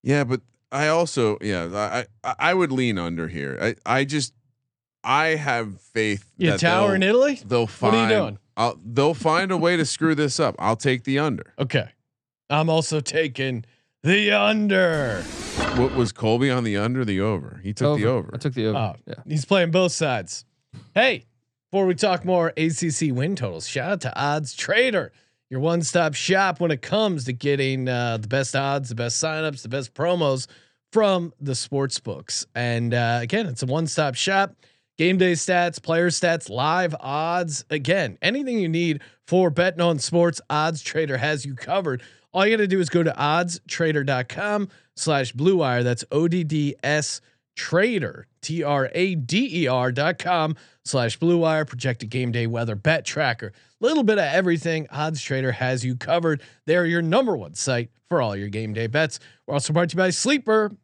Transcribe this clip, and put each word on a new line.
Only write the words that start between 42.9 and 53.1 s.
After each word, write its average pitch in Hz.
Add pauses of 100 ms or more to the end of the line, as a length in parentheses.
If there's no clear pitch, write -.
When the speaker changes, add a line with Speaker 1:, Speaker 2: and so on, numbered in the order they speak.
Speaker 2:
to 160
oddstrader 160
dot 127
com 208 (260)
slash 139
blue 170
wire. 127
That's 123
O 160
D 175
D 147
S 147 (340)
Trader, 185 (140)
T 160
R 143
A 180
D 165
E 135
R 127
dot 147
com 160 (300)
slash 120
Blue 170
Wire, 160
projected 123
game 123
day 117
weather, 117
bet 151
tracker, 120 (260)